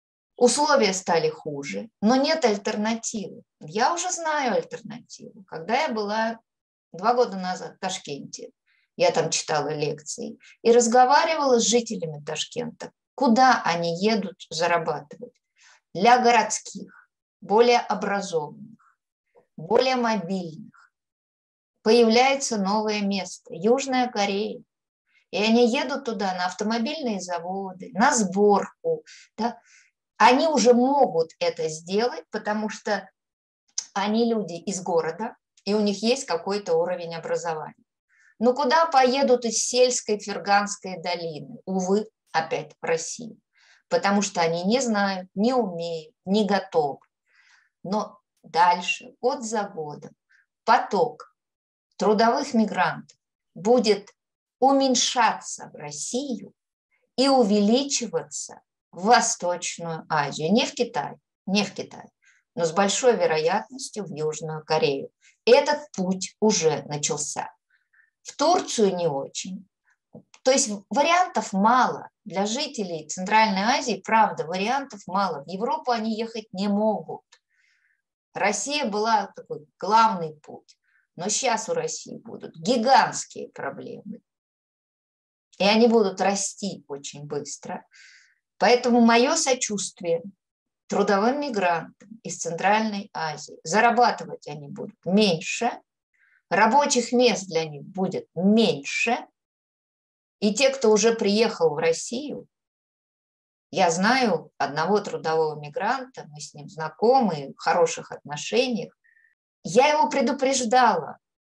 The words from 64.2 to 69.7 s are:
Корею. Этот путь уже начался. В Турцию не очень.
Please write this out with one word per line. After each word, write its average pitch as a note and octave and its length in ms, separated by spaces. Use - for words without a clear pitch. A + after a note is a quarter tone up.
Корею. D#3 460
Этот C#4+ 480
путь F#3 480
уже D#3+ 460
начался. - 680
В - 140
Турцию A#3 600
не F3 100
очень. E3 580